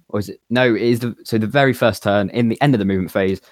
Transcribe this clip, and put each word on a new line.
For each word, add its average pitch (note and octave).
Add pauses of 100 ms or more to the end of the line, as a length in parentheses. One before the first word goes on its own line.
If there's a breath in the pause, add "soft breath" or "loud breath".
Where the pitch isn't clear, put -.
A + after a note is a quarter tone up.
or G#2
is F#2+
it? -
No, A#2+
it F#2+
is A#2+
the, A#2+
so -
the A2
very C3+
first A2+
turn, G2+
in A#2
the A2+
end C#3+
of G#2+
the G2
movement F#2+
phase, F#2+ (100)